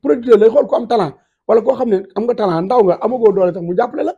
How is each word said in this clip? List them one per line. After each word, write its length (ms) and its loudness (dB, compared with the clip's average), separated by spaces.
Producteur 360 2
lay 120 4
xool 180 2
ku 80 -2
am 100 -4
talent. 280 -2
Wala 140 2
koo 120 0
xam 140 -4
ne 260 -2
am 100 -4
nga 100 -2
talent, 320 -2
ndaw 180 2
nga, 180 2
amagoo 300 2
doole 200 0
sax 120 -10
mu 120 -6
jàppale 280 -4
la. 140 -6